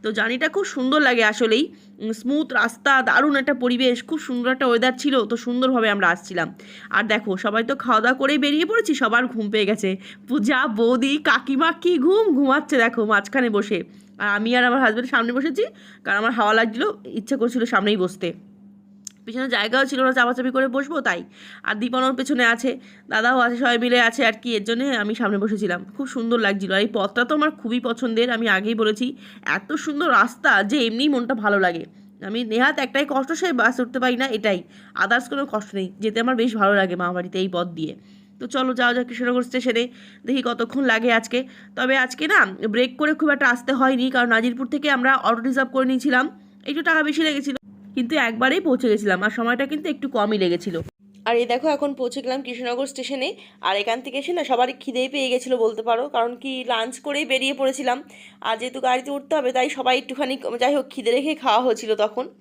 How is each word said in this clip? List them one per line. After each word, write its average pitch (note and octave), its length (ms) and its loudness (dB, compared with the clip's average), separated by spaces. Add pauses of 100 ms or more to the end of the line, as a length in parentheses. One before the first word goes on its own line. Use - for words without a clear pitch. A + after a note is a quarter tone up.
তো A3 100 -4
জার্নিটা A#3 360 -2
খুব G4 160 -2
সুন্দর C#4 360 0
লাগে B3 240 4
আসলেই, A3 480 2 (260)
উম, A3 140 -6
স্মুথ C4 400 -2
রাস্তা, B3 500 2
দারুণ C#4 340 4
একটা C4+ 180 2
পরিবেশ, B3 520 0
খুব D#4+ 120 -4
সুন্দর B3 340 -2
একটা C4 140 0
ওয়েদার A#3+ 320 4
ছিল। C4 280 0
তো A#3 100 -2
সুন্দরভাবে B3 540 0
আমরা G3 180 2
আসছিলাম। F3 460 -2 (360)
আর G3+ 140 2
দেখো, G#3 320 -2
সবাই G#3+ 280 -2
তো C4 120 -2
খাওয়া A#3 240 2
দাওয়া B3+ 180 2
করেই C#4 200 2
বেরিয়ে D4 260 2
পড়েছি, G#4+ 300 0
সবার A#3+ 320 2
ঘুম A3+ 240 -4
পেয়ে G#3 160 2
গেছে। G3 300 0 (320)
পূজা, B3+ 380 2
বৌদি, B3 520 2
কাকিমা C#4+ 540 2
কি F4 260 0
ঘুম F#4 360 4
ঘুমাচ্ছে C#4+ 420 2
দেখো A3+ 280 2
মাঝখানে A3 460 0
বসে। G3+ 320 0 (360)
আর G#3 100 -4
আমি A3 280 0
আর B3 80 4
আমার B3 160 2
হাজব্যান্ড A#3+ 300 0
সামনে A#3+ 220 0
বসেছি, C#4 320 0 (400)
কারণ G3 140 0
আমার A3+ 140 0
হাওয়া A3 220 2
লাগছিল, A#3 360 0 (140)
ইচ্ছে A3+ 320 -6
করছিল A#3+ 280 0
সামনেই G#3 320 2
বসতে। F3+ 360 -4 (920)
পিছনে B3+ 240 -6
জায়গাও A#3 360 2
ছিল C4 200 0
না C4 80 4
চাপাচাপি B3 380 2
করে C4 180 2
বসবো, C#4 320 -2
তাই। F#3 240 -2 (380)
আর - 120 -2
দীপন A#3+ 280 -2
ওর C4 120 2
পেছনে B3+ 320 0
আছে, A#3 320 0 (300)
দাদাও A#3+ 300 2
আছে, A#3+ 180 2
সবাই A#3+ 220 2
মিলে A#3+ 220 4
আছে A#3 260 2
আর A3 60 4
কি, A3+ 240 -4
এর G#3 80 -2
জন্যে A#3+ 320 0
আমি G#3 180 -2
সামনে G3+ 240 0
বসেছিলাম। G3 460 -2 (120)
খুব C#4 100 -6
সুন্দর A#3 320 -2
লাগছিল। G3 340 -2
আর G3 80 2
এই G#3+ 120 0
পথটা G#3 320 0
তো D4+ 100 0
আমার D4+ 160 2
খুবই B3 300 -4
পছন্দের, A#3 500 -2
আমি A3+ 180 -2
আগেই G#3 260 0
বলেছি। A3 420 -2 (300)
এত F#3+ 260 -4
সুন্দর D4+ 380 -2
রাস্তা A3+ 520 2
যে A3+ 240 0
এমনিই A#3+ 220 0
মনটা B3+ 260 0
ভালো G3+ 260 0
লাগে। E3+ 240 0 (380)
আমি G#3+ 220 -6
নেহাত B3 340 0
একটাই C#4 300 -2
কষ্ট, C4+ 240 -2
সে E4+ 200 -2
বাস B3 280 2
উঠতে B3 200 -4
পারি B3+ 160 2
না, C4 120 -2
এটাই। G#3 340 -2 (320)
আদার্স A#3+ 340 0
কোনো C#4 180 -4
কষ্ট G#3 280 -8
নেই, F#3+ 260 -4
যেতে A3 200 -2
আমার B3 160 0
বেশ A3+ 200 0
ভালো G3+ 180 4
লাগে F#3+ 220 2
মামাবাড়িতে F3+ 420 -4
এই F#3+ 100 0
পথ F3+ 180 -2
দিয়ে। E3 300 -8 (440)
তো B3 60 -10
চলো B3+ 280 -2
যাওয়া A#3+ 200 2
যাক B3 120 -2
কৃষ্ণনগর B3 360 -2
স্টেশনে, B3 460 -2 (380)
দেখি C4 180 0
কতক্ষণ A#3 400 -2
লাগে A#3 280 2
আজকে। A#3 320 0 (320)
তবে B3+ 200 2
আজকে B3+ 320 -2
না F4 180 4 (220)
ব্রেক B3 280 0
করে D4+ 180 0
খুব D4+ 160 2
একটা C#4+ 180 2
আসতে B3 240 0
হয়নি, C4 380 2
কারণ B3 180 2
নাজিরপুর A#3 380 2
থেকে C#4+ 240 -2
আমরা C4+ 260 4
অটো A#3 260 0
রিজার্ভ C4 300 0
করে C4 140 2
নিয়েছিলাম, C4 540 0 (260)
একটু D4 160 -4
টাকা D#4 200 2
বেশি D4+ 200 0
লেগেছিল, C#4 340 -2 (380)
কিন্তু B3+ 220 -2
একবারেই A#3+ 440 2
পৌঁছে B3+ 280 2
গেছিলাম। G3+ 340 2
আর G#3+ 80 0
সময়টা A#3+ 360 -2
কিন্তু D4+ 220 -6
একটু C#4+ 200 -6
কমই G#3+ 300 0
লেগেছিল। F3 420 0 (440)
আর A#3 120 2
এই A#3 100 2
দেখো, B3 220 0
এখন C#4+ 260 0
পৌঁছে C4 280 -6
গেলাম B3+ 200 -4
কৃষ্ণনগর B3 440 -4
স্টেশনে। C4 500 -6 (240)
আর F#3+ 160 0
এখান A3+ 240 -2
থেকে B3+ 180 -8
এসে C#4+ 140 -6
না E4+ 120 -2
সবারই B3+ 360 2
খিদেই B3+ 280 -4
পেয়ে C4 200 -2
গেছিলো B3+ 280 0
বলতে A3 260 0
পারো, A#3 260 0
কারণ A#3+ 280 -2
কি B3+ 300 -8
লাঞ্চ A#3+ 340 -4
করেই D4 240 -4
বেরিয়ে C4 300 0
পড়েছিলাম। C4 480 -2 (380)
আর A3 160 -2
যেহেতু B3 240 -8
গাড়িতে B3+ 300 0
উঠতে C#4+ 260 -2
হবে, B3+ 160 0
তাই B3+ 180 0
সবাই B3+ 280 0
একটুখানি, C4+ 400 -4 (220)
যাই C4+ 140 2
হোক, C4+ 160 -2
খিদে A3+ 200 -4
রেখে C#4 240 0
খাওয়া B3 260 2
হয়েছিল A3+ 340 0
তখন A3 340 -2 (120)